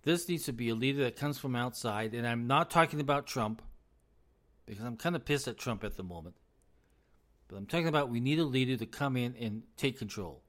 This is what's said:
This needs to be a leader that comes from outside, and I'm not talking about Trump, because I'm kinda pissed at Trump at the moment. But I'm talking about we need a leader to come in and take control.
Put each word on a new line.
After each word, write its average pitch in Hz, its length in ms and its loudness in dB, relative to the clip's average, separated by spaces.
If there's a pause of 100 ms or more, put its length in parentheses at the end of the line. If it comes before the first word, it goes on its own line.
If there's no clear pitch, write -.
This 175 260 2
needs 175 180 -2
to 139 60 -2
be 120 160 -2
a 113 60 2
leader 135 300 2
that 120 120 0
comes 143 220 -2
from 131 160 -2
outside, 113 600 -2
and 120 120 -2
I'm 120 200 0
not 143 240 4
talking 165 300 4
about 143 260 2
Trump, 110 360 -2 (1040)
because 107 180 -10
I'm 120 120 -6
kinda 170 240 -2
pissed 143 280 0
at 117 100 -8
Trump 110 260 -2
at 101 120 -4
the 95 60 -8
moment. 87 340 -10 (1080)
But 98 100 -14
I'm 98 100 -8
talking 165 220 2
about 147 220 4
we 117 100 2
need 139 180 4
a 165 60 4
leader 131 320 2
to 113 100 -4
come 139 300 0
in 123 200 0
and 113 260 -4 (140)
take 135 220 0
control. 95 500 -8